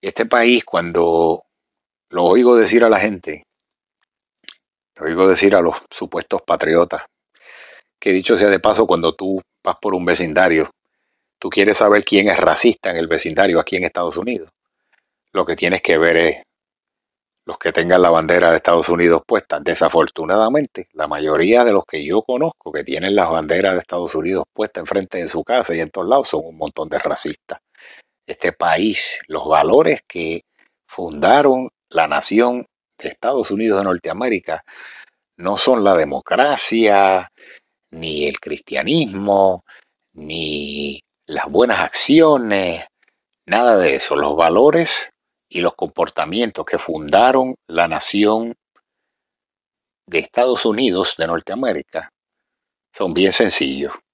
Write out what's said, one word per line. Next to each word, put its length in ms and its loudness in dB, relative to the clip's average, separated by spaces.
Este 260 -4
país, 380 2
cuando 800 0
lo 140 -2
oigo 320 6
decir 280 4
a 40 4
la 120 4
gente, 440 -6
lo 100 -10
oigo 220 2
decir 260 4
a 60 6
los 160 0
supuestos 520 -8
patriotas, 640 0
que 120 0
dicho 240 0
sea 120 2
de 120 2
paso, 260 2
cuando 280 0
tú 260 -6
vas 160 -4
por 140 -4
un 100 -4
vecindario, 680 0
tú 120 -10
quieres 280 2
saber 260 4
quién 240 2
es 100 0
racista 520 2
en 60 -6
el 120 -4
vecindario 500 0
aquí 180 -4
en 80 -4
Estados 320 -6
Unidos. 340 -8
Lo 120 -2
que 120 -4
tienes 260 -2
que 160 2
ver 180 2
es 260 0
los 140 -14
que 140 -4
tengan 300 4
la 80 6
bandera 400 4
de 80 4
Estados 300 2
Unidos 380 2
puesta. 320 -2
Desafortunadamente, 1300 0
la 160 -8
mayoría 560 2
de 80 4
los 120 2
que 200 -10
yo 180 -2
conozco 500 -6
que 120 -8
tienen 320 -4
las 140 2
banderas 440 0
de 60 -2
Estados 340 -8
Unidos 380 -4
puestas 300 -8
enfrente 360 -6
de 100 -6
su 140 -8
casa 320 -2
y 60 -4
en 100 -6
todos 180 -6
lados 200 0
son 160 -6
un 120 -18
montón 320 -10
de 100 -6
racistas. 640 -10
Este 260 -6
país, 760 -2
los 180 -8
valores 600 2
que 360 -8
fundaron 840 0
la 180 0
nación 600 0
de 100 -12
Estados 420 -4
Unidos 280 0
de 60 -2
Norteamérica 800 -4
no 200 -4
son 280 2
la 100 4
democracia, 1400 0
ni 360 -6
el 140 -6
cristianismo, 1200 -2
ni 880 -8
las 220 -8
buenas 320 2
acciones, 1080 2
nada 320 4
de 160 2
eso. 220 -4
Los 200 -2
valores 720 2
y 140 -6
los 120 -2
comportamientos 920 -6
que 100 -4
fundaron 800 0
la 220 -2
nación 680 -2
de 140 -4
Estados 480 -2
Unidos 500 0
de 100 -4
Norteamérica 840 -6
son 220 -6
bien 180 2
sencillos. 600 -2